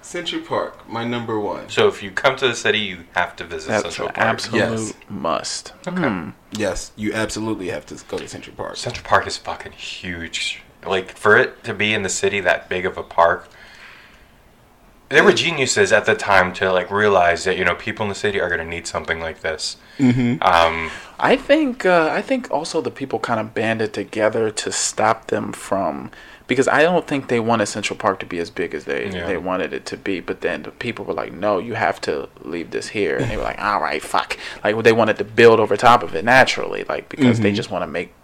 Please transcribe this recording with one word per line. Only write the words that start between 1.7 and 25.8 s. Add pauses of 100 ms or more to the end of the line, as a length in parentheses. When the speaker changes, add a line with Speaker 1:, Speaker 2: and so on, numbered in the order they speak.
Speaker 2:
if
you
come
to
the
city,
you (180)
have
to
visit
Speaker 3:
That's
Speaker 2:
Central
Speaker 3:
an
Speaker 2:
Park.
Speaker 3:
absolute (120)
Speaker 1:
Yes. (140)
Speaker 3:
must. (140)
Speaker 2:
Okay.
Speaker 3:
Hmm. (220)
Speaker 1:
Yes,
you
absolutely
have
to (140)
go
to
Central
Park.
Speaker 2:
Central
Park
is
fucking
huge. (240)
Like,
for
it
to
be
in
the
city
that
big
of
a
park, (1600)
they
were
geniuses
at
the
time
to,
like,
realize
that,
you
know,
people
in
the
city
are
gonna
need
something
like
this. (220)
Speaker 1:
Mm-hmm.
Speaker 2:
Um, (300)
Speaker 3:
I
think,
uh,
I
think
also
the
people
kinda
banded
together
to
stop
them
from, (380)